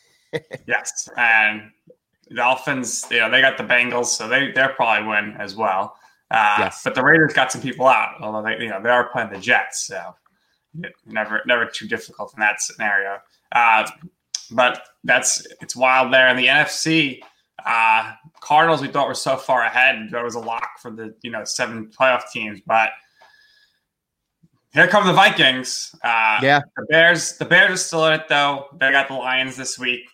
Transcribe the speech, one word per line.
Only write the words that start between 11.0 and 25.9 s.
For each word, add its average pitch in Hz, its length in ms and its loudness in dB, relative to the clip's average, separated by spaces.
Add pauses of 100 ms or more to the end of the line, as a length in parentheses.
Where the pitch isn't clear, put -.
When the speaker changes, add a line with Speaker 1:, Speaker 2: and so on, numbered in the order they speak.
Speaker 2:
never, 107 400 -6
never 120 200 0
too 110 220 -12
difficult 110 460 -10
in 110 60 -8
that 104 220 0
scenario. 98 560 -4 (320)
Uh, 113 400 2 (640)
but 123 340 0 (160)
that's, 123 420 0 (160)
it's - 140 -14
wild 127 380 2
there 131 160 6
in 127 80 2
the 127 120 2
N 139 100 4
F 151 120 0
C. 156 540 -2 (420)
Uh, 113 460 0 (280)
Cardinals, 156 400 2
we 139 60 -6
thought 139 220 -2
were 131 60 -6
so 135 220 -4
far 127 280 -2
ahead. 117 480 0
There 120 100 -4
was 120 140 -6
a 120 40 -8
lock 113 400 -10
for 117 120 -16
the, 110 200 -14 (100)
you 123 100 -14
know, 107 120 -8
seven 113 440 -6
playoff 123 440 0
teams, 107 320 -10
but 110 260 2 (1800)
here 160 140 6
come 202 180 4
the 180 80 4
Vikings. 139 840 2 (100)